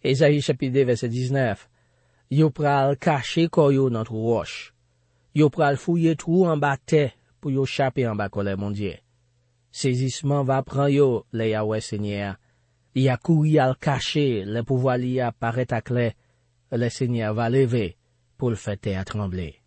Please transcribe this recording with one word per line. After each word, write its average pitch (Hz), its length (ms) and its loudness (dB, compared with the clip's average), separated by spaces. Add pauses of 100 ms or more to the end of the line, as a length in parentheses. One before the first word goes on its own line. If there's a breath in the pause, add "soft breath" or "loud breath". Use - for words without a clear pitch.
(100)
Ezayi 147 320 4
chapit 131 320 -2
de, 135 120 4
vèsè 120 240 0
diznèf, 127 560 -2 (640)
yo 151 200 4
pral 143 480 2
kache 165 520 0
kò 147 240 4
yo 135 160 4
nan 110 160 -2
twou 113 280 -2
wòch. - 380 -6 (600)
Yo 151 200 4
pral 143 240 2
fouye 165 400 2
twou 175 320 2
anba 143 280 0
tè 147 300 2 (340)
pou 139 120 -4
yo 135 120 0
chape 131 400 -2
anba 104 240 -4
kolè 101 280 -2
Bondye. 101 400 -6 (760)
Sezisman 135 720 -2
va 135 200 0
pran 139 240 0
yo, 139 400 4
lè 110 220 -2
Yahwè 110 300 -2
Senyè. 101 520 -6 (640)
Y 131 120 2
a 123 80 -2
kouri 156 440 2
al 131 160 2
kache, 127 680 -2
lè 113 200 -4
pouvwa 127 320 0
li 127 240 -2
a 120 80 0
parèt 120 440 -4
ak 110 200 -6
lè, 120 140 0 (640)
lè 120 180 0
Senyè 120 440 -2
va 117 160 -2
leve 120 420 2 (460)
pou 123 120 -2
l 107 80 -4
fè 101 200 -8
tè 98 200 -6
a 95 80 -6
tranble. 92 440 -6 (160)